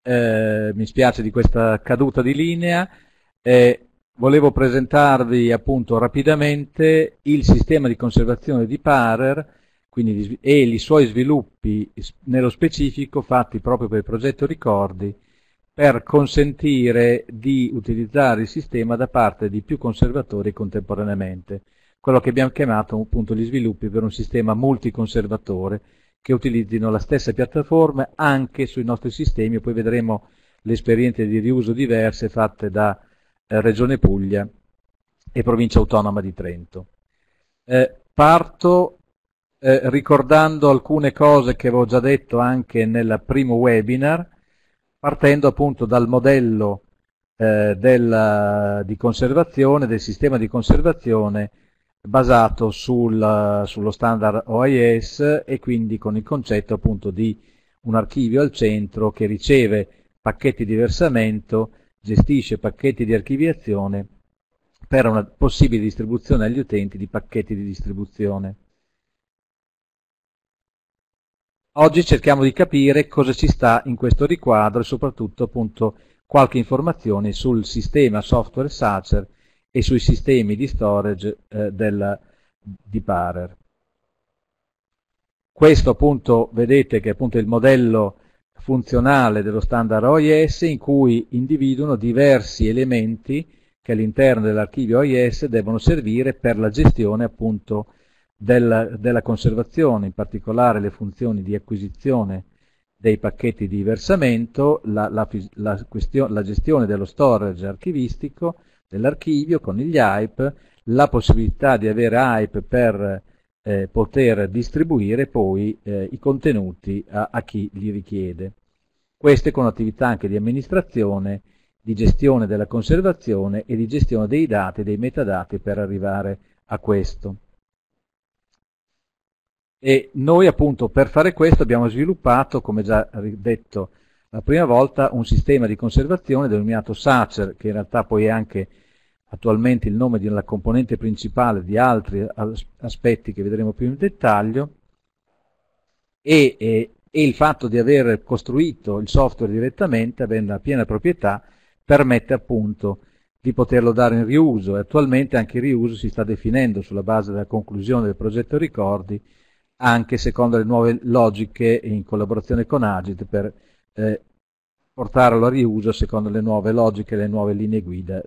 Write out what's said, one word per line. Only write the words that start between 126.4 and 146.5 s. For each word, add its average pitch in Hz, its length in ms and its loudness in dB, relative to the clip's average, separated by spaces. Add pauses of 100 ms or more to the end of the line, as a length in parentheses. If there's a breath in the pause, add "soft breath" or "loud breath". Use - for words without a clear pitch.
a 110 120 -10
questo. 98 580 -4 (2500)
E 135 300 2
noi 165 320 4
appunto 143 440 0
per 139 180 2
fare 170 240 2
questo 160 320 4
abbiamo 120 240 0
sviluppato, 131 720 0
come 107 220 -4
già 107 320 0
ri-, 104 260 -10
detto 107 500 -6 (380)
la 110 140 -12
prima 165 220 2
volta, 135 480 2
un 117 120 -4
sistema 131 420 2
di 107 80 -4
conservazione 135 720 -2
denominato 107 460 -2
Sacer, 110 640 0
che - 120 -8
in 104 40 -2
realtà 104 320 -4
poi 107 220 0
è - 20 2
anche 107 400 -4 (640)
attualmente 113 560 0
il 101 60 -2
nome 117 260 -2
di 104 80 -4
una 104 160 -2
componente 113 520 -2
principale 110 680 -4
di 101 140 -4
altri 110 540 0
as-, 110 320 -8 (140)
aspetti 117 540 -4
che 98 100 -10
vedremo 107 300 -4
più 123 160 -6
in 139 80 -6
dettaglio, 123 800 -2 (1500)
e, 147 400 4